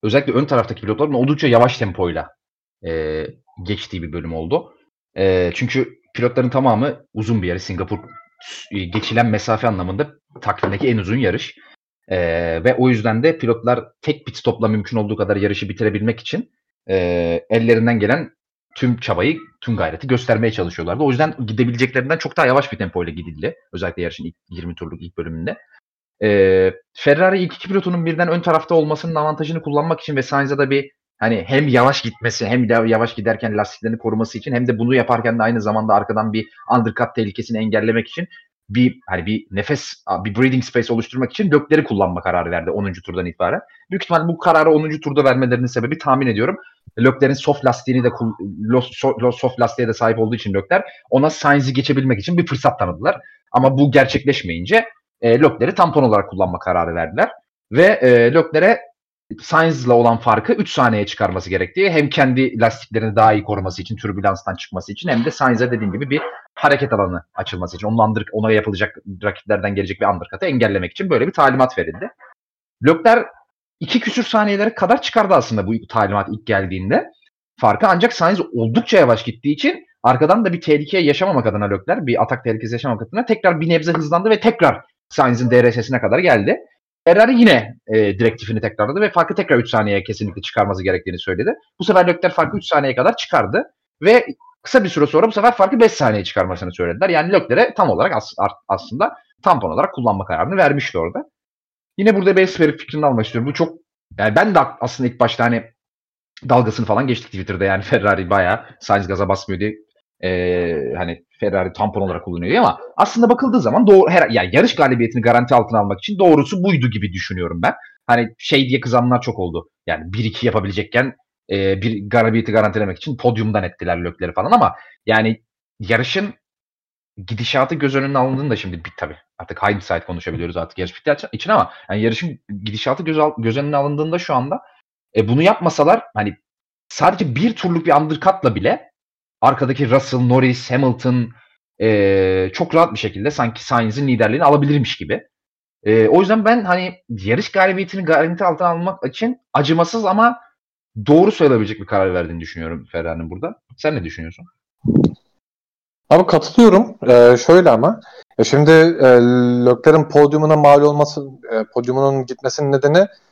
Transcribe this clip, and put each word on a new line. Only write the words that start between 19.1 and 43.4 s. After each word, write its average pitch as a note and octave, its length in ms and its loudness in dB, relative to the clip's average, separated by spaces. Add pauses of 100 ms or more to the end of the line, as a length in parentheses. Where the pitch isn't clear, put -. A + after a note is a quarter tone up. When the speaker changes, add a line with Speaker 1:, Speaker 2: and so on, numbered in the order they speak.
Speaker 1:
tüm A#2 160 -4
gayreti E2 300 -6
göstermeye A#2 460 -2
çalışıyorlardı. F2 500 -6
O C#3+ 80 2
yüzden C#3 240 -2 (120)
gidebileceklerinden B2 720 -2
çok - 180 -10
daha D#3 100 2
yavaş C3+ 260 0
bir G#2 60 -8
tempoyla F2 340 -6
gidildi. E2 420 -10 (180)
Özellikle F2 300 -8
yarışın - 220 -8
ilk E2+ 120 -14 (140)
yirmi F2 240 -12
turluk E2 280 -14
ilk E2+ 140 -18
bölümünde. E2 420 -8 (640)
E, F#2+ 500 4 (200)
Ferrari F#3 500 2
ilk F3 120 -6
iki - 140 -16
pilotunun F3+ 380 -2
birden E3 220 -2
ön E3+ 120 -2
tarafta E3 340 0
olmasının D#3 400 -2
avantajını D#3 480 -4
kullanmak D#3 380 -2
için D3 160 -8
ve C3 60 0
Sainz'a C#3 360 -2
da C#3 120 0
bir C#3 200 -2 (280)
hani G#2+ 280 0
hem C#3+ 220 2
yavaş B2+ 340 4
gitmesi, A#2 440 -6
hem A#2+ 220 0
de A#2 40 0 (140)
yavaş A2+ 280 0
giderken A2 420 -4
lastiklerini A2+ 420 -4
koruması A2 400 -2
için C3+ 140 -8
hem B2 140 0
de A2+ 120 0
bunu A#2+ 160 0
yaparken A#2 440 0
de A2 40 0
aynı A2+ 200 0
zamanda G#2+ 320 0
arkadan G#2+ 380 -2
bir A2 160 -4 (260)
undercut A#2 400 -2
tehlikesini A2 440 -6
engellemek A2 500 -2
için F3 200 -12 (400)
bir, B2 380 0
hani F2+ 200 -6
bir G#2+ 240 -4
nefes, - 540 -6 (200)
bir G#2 100 -6
breathing B2+ 300 2
space A#2+ 280 -4
oluşturmak B2 380 -4
için G3+ 200 -4
Leclerc'i D3+ 340 2
kullanma F2+ 360 -2
kararı F2 300 -2
verdi E2+ 200 -4
onuncu F2+ 320 -6
turdan F2+ 240 -8
itibaren. F#2 340 -4 (300)